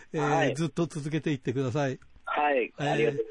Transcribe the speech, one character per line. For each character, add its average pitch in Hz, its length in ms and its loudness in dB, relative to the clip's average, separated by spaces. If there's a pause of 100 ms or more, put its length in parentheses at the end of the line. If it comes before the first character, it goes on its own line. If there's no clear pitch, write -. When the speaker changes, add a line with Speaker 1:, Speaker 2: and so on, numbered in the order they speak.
(120)
Speaker 1:
え 165 60 -2
ー、 - 20 0
Speaker 2:
は 147 240 4
い。 131 100 0
Speaker 1:
ず 160 120 -2
っ - 20 0
と 170 180 -2
続 143 240 -6
け 156 100 -2
て 156 120 -2
い 143 40 -2
っ - 20 -4
て - 140 -4
く 131 80 -2
だ 127 120 0
さ 143 160 0
い。 131 100 -4 (260)
Speaker 2:
は 147 280 2
い。 127 260 0
Speaker 1:
え 147 60 -4
ー、 147 80 2
Speaker 2:
あ 151 40 0
り 117 100 4
が - 40 4
と 139 80 -4
う 113 120 -2